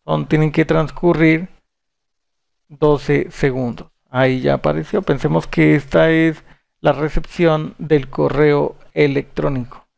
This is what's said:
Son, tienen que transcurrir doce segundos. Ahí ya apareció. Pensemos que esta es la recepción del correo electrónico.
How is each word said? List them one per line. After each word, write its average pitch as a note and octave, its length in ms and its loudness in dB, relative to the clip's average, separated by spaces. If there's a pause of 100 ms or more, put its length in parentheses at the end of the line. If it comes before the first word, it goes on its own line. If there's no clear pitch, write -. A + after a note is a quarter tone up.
Son, D#3 220 -4
tienen D#3 240 2
que D#3+ 140 0
transcurrir D#3+ 840 0 (1200)
doce D3 600 0
segundos. C3 560 -4 (220)
Ahí C3 320 0
ya C#3 120 0
apareció. D#3 480 -2
Pensemos D#3 460 -2
que D3+ 280 2
esta D#3+ 360 2
es D#3+ 320 0 (360)
la D3 140 0
recepción D#3 840 -2
del D3 280 0
correo C#3+ 680 0 (180)
electrónico. C#3 920 -2 (100)